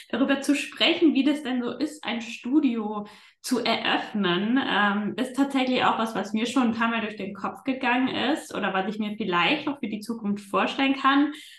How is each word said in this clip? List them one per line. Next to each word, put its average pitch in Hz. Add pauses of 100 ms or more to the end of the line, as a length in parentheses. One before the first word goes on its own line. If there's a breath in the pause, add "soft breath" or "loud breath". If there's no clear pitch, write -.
darüber 269
zu 294
sprechen, 285
wie 262
das 285
denn 247
so 240
ist, -
ein 233
Studio 226 (340 loud breath)
zu -
eröffnen. 208
Ähm, 202
ist 254
tatsächlich 262
auch 220
was, 226
was 202
mir 220
schon 254
ein 226
paar 226
Mal 226
durch 208
den 202
Kopf -
gegangen 254
ist 240
oder 190
was 190
ich 214
mir 208
vielleicht 185
auch 285
für 226
die 208
Zukunft 208
vorstellen 254
kann. 285 (280 loud breath)